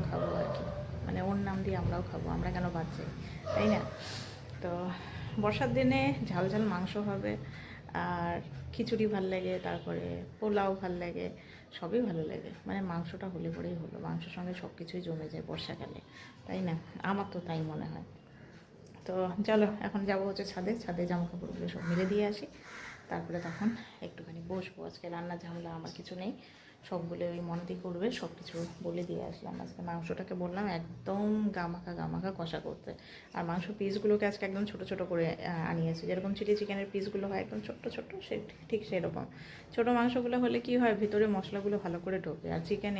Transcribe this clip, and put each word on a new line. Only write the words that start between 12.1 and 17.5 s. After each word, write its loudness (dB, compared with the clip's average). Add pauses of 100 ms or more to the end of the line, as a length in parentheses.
লাগে, -6 (160)
মানে 0 (120)
মাংসটা -2
হলে -2
পরেই -4
হলো। -8 (120)
মাংসের -4
সঙ্গে -2
সব -8
কিছুই -6
জমে -2
যায় -6
বর্ষাকালে, -6 (440)
তাই -2
না? 2 (340)
আমার 2
তো -4 (100)
তাই 0 (100)